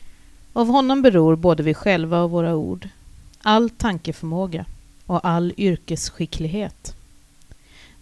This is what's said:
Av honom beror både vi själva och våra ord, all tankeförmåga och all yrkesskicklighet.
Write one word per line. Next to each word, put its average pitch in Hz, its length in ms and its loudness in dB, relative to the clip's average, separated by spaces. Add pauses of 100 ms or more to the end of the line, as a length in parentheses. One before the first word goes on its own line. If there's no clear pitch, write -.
(540)
Av 233 140 2
honom 269 340 4
beror 170 340 6
både 165 280 2
vi 156 100 0
själva 170 500 0
och 170 80 -2
våra 170 240 -2
ord, 180 340 -6 (520)
all 220 280 2
tankeförmåga 170 960 -6 (400)
och 175 220 -4
all 170 300 0
yrkesskicklighet. 170 1400 -4 (1080)